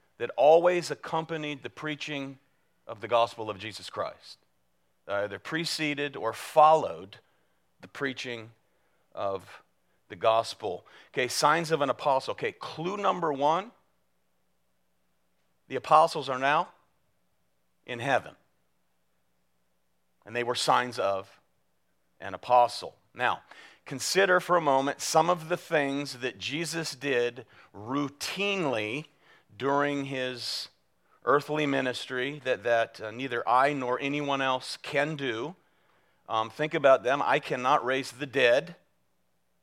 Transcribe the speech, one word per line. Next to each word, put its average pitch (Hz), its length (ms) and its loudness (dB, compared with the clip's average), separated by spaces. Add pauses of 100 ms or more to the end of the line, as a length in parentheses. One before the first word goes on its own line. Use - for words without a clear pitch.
(160)
that 117 180 -6
always 165 560 6
accompanied 151 720 -6
the 120 60 -10
preaching 143 720 -8 (480)
of 113 160 -14
the 113 40 -8
gospel 113 440 0
of 98 80 -6
Jesus 107 320 -12
Christ. - 480 -8 (680)
Either 101 320 -4
preceded 147 800 -4
or 110 160 -4
followed 110 840 4 (640)
the - 60 -20
preaching 120 600 -8 (640)
of 98 480 -6 (460)
the 107 80 -14
gospel. 110 680 0 (260)
Okay, 123 160 -2
signs 156 420 2
of 147 120 0
an 139 80 0
apostle. 131 420 0
Okay, 107 200 -4
clue 180 440 -8
number 185 340 0
one, 156 420 0 (2000)
the 127 80 -6
apostles 156 540 4
are 127 80 -2
now 147 300 2 (1160)
in 120 140 -8
heaven. 123 360 0 (1900)
And 110 100 -8
they 120 80 -2
were 120 100 -2
signs 123 440 2
of 98 420 -2 (800)
an 95 140 -10
apostle. 120 600 2 (200)
Now, 117 280 -2 (440)
consider 180 520 2
for 175 180 2
a 170 40 4
moment 139 400 2
some 160 300 2
of 160 180 -2
the 170 80 -2
things 139 640 -2
that 120 200 -6
Jesus 151 560 -6
did 123 520 -2 (280)
routinely 139 1300 -4 (500)
during 139 480 0
his 127 640 -6 (560)
earthly 147 420 2
ministry 135 760 -4
that, 113 200 0
that, 117 360 0
uh, 107 100 -10
neither 120 380 -6
I 131 240 4
nor 127 260 -2
anyone 139 440 -2
else 131 400 -2
can 147 340 -2
do. 139 400 -6 (720)
Um, 110 220 0
think 156 240 -4
about 139 280 6
them. 131 220 0
I 131 140 2
cannot 135 460 0
raise 131 280 -2
the 131 140 -10
dead. 135 500 4 (880)